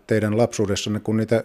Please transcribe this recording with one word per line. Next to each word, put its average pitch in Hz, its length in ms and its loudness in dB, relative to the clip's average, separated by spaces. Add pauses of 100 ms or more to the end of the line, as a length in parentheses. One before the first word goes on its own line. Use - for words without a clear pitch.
teidän 107 320 0
lapsuudessanne, 104 600 0
kun 110 160 -2
niitä 110 280 0